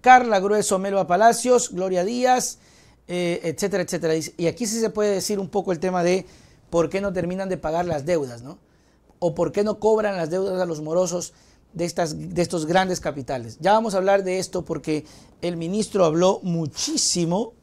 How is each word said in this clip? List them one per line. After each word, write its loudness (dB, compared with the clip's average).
Carla 8
Grueso, 2
Melba 0
Palacios, 4
Gloria -2
Díaz, 0
eh, -2
etcétera, -2
etcétera. -2
Y, -4
y -2
aquí -2
sí -4
se 0
puede 0
decir -2
un -6
poco -2
el -4
tema -2
de 0
por 2
qué -2
no -4
terminan -4
de -2
pagar -4
las -4
deudas, -2
¿no? -16
O -2
por -2
qué 0
no -4
cobran 2
las -4
deudas -2
a 0
los -6
morosos -2
de -6
estas, -6
de 0
estos -2
grandes 0
capitales. -8
Ya 2
vamos 2
a 2
hablar 2
de -2
esto -6
porque -4
el -4
ministro 0
habló 4
muchísimo -2